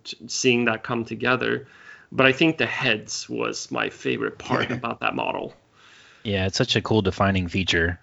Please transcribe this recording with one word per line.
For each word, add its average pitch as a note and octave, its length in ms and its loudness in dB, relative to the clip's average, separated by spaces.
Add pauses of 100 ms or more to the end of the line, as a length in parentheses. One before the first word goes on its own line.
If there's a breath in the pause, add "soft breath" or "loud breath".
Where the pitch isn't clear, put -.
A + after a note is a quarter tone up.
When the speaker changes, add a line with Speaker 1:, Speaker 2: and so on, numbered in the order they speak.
(260)
Speaker 1:
seeing A#2+ 400 2
that A2+ 180 0
come A#2 200 -4
together. A#2+ 640 -2 (460 loud breath)
But C3 140 6
I C3 60 8
think D#3+ 260 4
the A#2 80 2
heads - 640 -4
was - 420 -6
my G#1+ 180 -2
favorite C2 500 -6
part - 320 -2
Speaker 2:
Yeah. B2 60 -4
Speaker 1:
about A#2+ 240 -8
that - 140 -2
model. - 400 -4 (720 soft breath)
Speaker 3:
Yeah, G2 220 0
it's F#2+ 120 -2
such B2+ 180 2
a G2+ 60 4
cool A2 200 4
defining F#2+ 460 2
feature E2+ 540 0